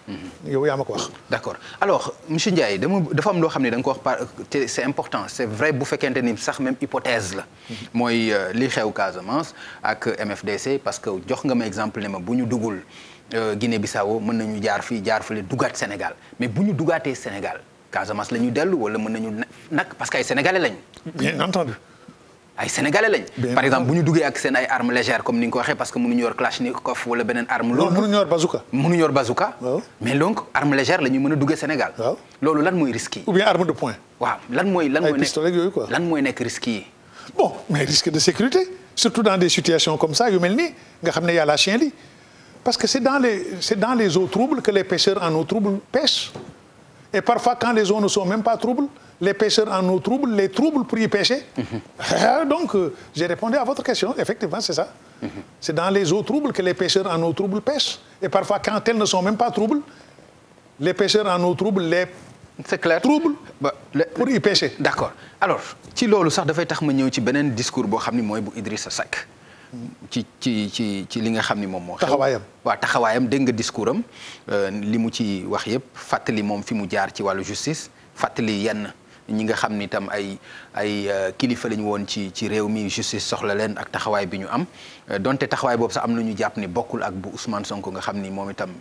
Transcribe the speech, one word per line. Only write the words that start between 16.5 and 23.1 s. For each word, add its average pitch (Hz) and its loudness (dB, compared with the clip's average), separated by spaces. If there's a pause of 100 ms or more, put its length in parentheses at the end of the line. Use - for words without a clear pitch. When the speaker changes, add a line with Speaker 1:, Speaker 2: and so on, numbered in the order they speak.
Speaker 1:
ñu 202 2
dugaatee 156 0
Sénégal, 98 -8 (300)
Casamance 101 -4
la 117 -2
ñuy 120 0
dellu 170 0
wala 110 -2
mën 110 -2
nañu 113 -4
na-, 107 -6 (260)
nag, 147 0 (100)
parce 127 -6
que 151 0
ay 127 2
Sénégalais 160 2
lañu. 117 0 (360)
Speaker 2:
Bien 147 -2
entendu. 170 0 (840)
Speaker 1:
Ay - -4
Sénégalais 190 2
lañ. 139 2 (120)